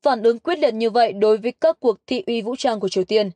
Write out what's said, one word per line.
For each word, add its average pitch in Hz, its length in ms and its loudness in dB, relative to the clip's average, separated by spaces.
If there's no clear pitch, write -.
phản 247 200 0
ứng 233 160 2
quyết 339 200 -4
liệt 277 160 2
như 220 160 -2
vậy 226 220 2
đối 214 240 2
với 226 160 -6
các 320 280 0
cuộc 233 160 0
thị 254 200 -4
uy 233 160 -2
vũ 240 140 -6
trang 226 240 -2
của 196 80 -2
Triều 185 160 -2
Tiên 208 320 0